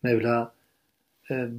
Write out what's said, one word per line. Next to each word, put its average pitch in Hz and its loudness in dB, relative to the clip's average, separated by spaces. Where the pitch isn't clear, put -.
Mevla, 117 2
e, 127 -4